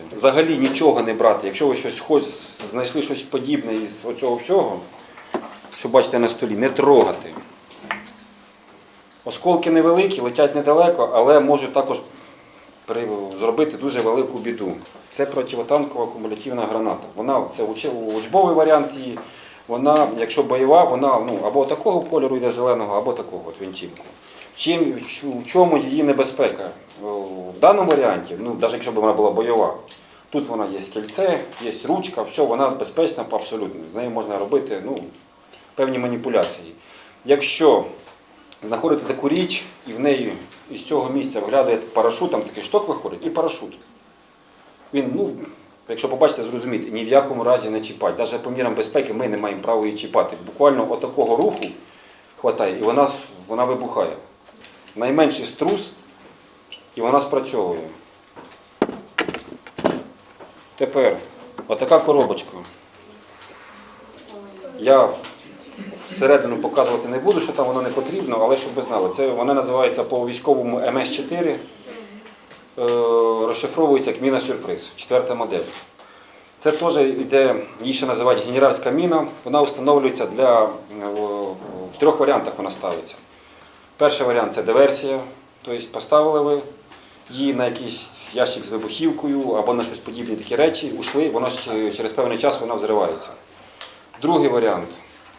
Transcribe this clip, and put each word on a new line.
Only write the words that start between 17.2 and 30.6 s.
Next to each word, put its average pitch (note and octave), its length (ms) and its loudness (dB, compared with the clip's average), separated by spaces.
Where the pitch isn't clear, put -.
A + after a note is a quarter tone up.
це A#2+ 60 -4
уче-, A2 280 -4
учбовий E3 380 2
варіант D#3 420 4
її. B2+ 220 -10
Вона, C#3 400 2
якщо A2+ 240 0
бойова, C3 420 6
вона, B2+ 420 2
ну, A2+ 200 -4
або C3+ 180 2
такого F3 360 0
кольору C3+ 360 0
йде A#2+ 140 0
зеленого, A#2 460 0
або G#2+ 160 0
такого F#2 340 -10
от, E2 160 -14
вінтівку. F2+ 420 -14
Чим, D#3+ 440 -2
в C3 240 -8
чому F3 320 4
її C3+ 240 -2
небезпека? B2+ 680 0
В F#2+ 580 -8
даному F#3 300 6
варіанті, G2 480 2
ну, A2+ 220 -6
навіть A2+ 140 0
якщо A#2+ 180 -6
б - 20 -4
вона G#2+ 180 4
була G#2+ 180 4
бойова, A2+ 440 2
тут C#3+ 180 -4
вона A2 180 -4